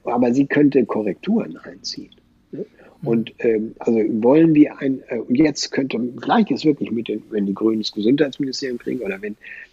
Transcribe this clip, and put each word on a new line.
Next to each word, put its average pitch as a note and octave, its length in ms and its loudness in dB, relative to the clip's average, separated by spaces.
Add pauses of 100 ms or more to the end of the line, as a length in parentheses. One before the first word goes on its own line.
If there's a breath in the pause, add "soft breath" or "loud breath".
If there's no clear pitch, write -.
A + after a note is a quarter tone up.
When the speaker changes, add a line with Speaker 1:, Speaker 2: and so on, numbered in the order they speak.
Speaker 1:
aber A#2+ 280 2
sie C#3 120 4
könnte C#3 400 4
Korrekturen D#3 720 -4
einziehen, - 580 -16 (360)
ne? D#3 140 -10 (360 soft breath)
Speaker 2:
Mhm. D3 60 -8
Speaker 1:
Und, A#2 320 -2
ähm, A2+ 400 0
also A2+ 200 0 (240)
wollen D#3 320 6
wir D3 240 4
ein, C3+ 300 -2
äh, B2 80 -4
und A#2+ 180 -2
jetzt D3 360 0
könnte, B2+ 280 -2 (220)
vielleicht G3 300 2
ist C3 140 -2
wirklich C#3+ 260 0
mit A2+ 160 -4
den, G#2+ 140 -4 (100)
wenn G#2 140 -2
die G2 80 -2
Grünen A2 280 0
das - 100 -8
Gesundheitsministerium C3 880 -2
kriegen B2+ 240 -6
oder G2 200 -8
wenn, G#2 140 -8 (380 loud breath)